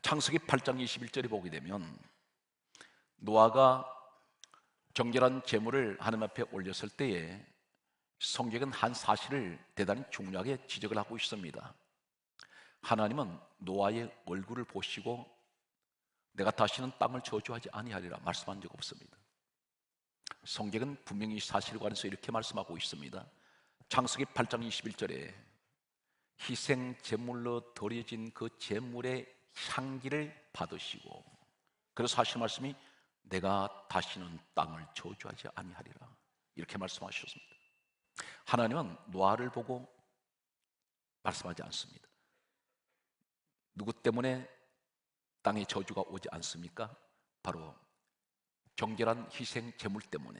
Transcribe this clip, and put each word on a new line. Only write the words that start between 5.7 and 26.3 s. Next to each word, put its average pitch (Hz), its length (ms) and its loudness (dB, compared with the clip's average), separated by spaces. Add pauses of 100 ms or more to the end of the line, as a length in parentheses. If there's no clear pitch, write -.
하나님 110 240 2
앞에 113 280 -2
올렸을 95 380 -4
때에 95 540 -2 (760)
성경은 123 540 0
한 120 200 4
사실을 107 640 0 (160)
대단히 101 380 2
중요하게 98 560 -4
지적을 104 300 -2
하고 104 180 -2
있습니다. 87 580 -6 (1080)
하나님은 107 580 2 (200)
노아의 101 540 0 (120)
얼굴을 98 400 -4
보시고 113 600 -6 (1080)
"내가 98 180 4
다시는 127 480 2
땅을 123 220 2
저주하지 117 500 -4
아니하리라." 101 480 -6
말씀한 95 420 -4
적 - 120 -12
없습니다. - 440 -12 (1300)
성경은 110 600 -2
분명히 107 320 -4
이 - 20 -2
사실에 - 380 0
관해서 104 300 -2
이렇게 98 240 -6
말씀하고 110 460 -4
있습니다. 71 480 -8 (640)
창세기 127 440 4
팔 120 140 4
장 117 160 0
이십일 110 300 -4
절에 78 400 -6 (1080)